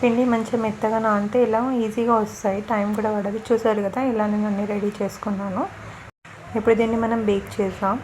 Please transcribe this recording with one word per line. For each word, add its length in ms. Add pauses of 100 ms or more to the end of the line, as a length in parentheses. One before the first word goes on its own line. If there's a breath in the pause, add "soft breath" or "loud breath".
పిండి 180
మంచిగా 380
మెత్తగా 360
నానితే 440
ఇలా 300
ఈజీగా 420
వస్తాయి, 460 (100)
టైమ్ 240
కూడా 220
పడదు. 240 (120)
చూసారు 300
కదా, 200
ఇలా 240
నేను 200
అన్నీ 180
రెడీ 280 (100)
చేసుకున్నాను. 640 (920)
ఇప్పుడు 180
దీన్ని 220
మనం 300
బేక్ 340
చేద్దాం. 440